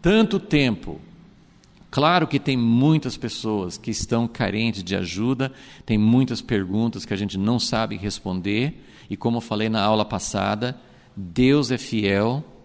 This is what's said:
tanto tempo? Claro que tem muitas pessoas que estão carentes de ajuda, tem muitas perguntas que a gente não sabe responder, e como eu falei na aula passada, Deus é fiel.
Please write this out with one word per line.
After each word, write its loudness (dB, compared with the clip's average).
tanto 4
tempo? 0
Claro 4
que -2
tem 0
muitas 4
pessoas -4
que -10
estão -2
carentes -2
de -4
ajuda, -2
tem 2
muitas 4
perguntas -2
que -6
a -2
gente -4
não 0
sabe -2
responder, -4
e -6
como -2
eu -4
falei -2
na 0
aula 2
passada, -4
Deus 2
é -2
fiel. 0